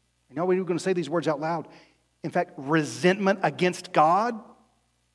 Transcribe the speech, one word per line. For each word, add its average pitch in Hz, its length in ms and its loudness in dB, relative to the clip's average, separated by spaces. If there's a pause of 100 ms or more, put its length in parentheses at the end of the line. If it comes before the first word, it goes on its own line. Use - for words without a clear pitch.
(300)
You 127 60 -12
know, 160 80 -4
we're 185 180 2
gonna 170 160 -2
say 190 140 -2
these 170 180 -2
words 160 160 -2
out 151 140 0
loud. 160 260 -4 (560)
In 156 80 -6
fact, 175 260 -2
resentment 160 840 0
against 170 500 -2
God. 196 480 2 (760)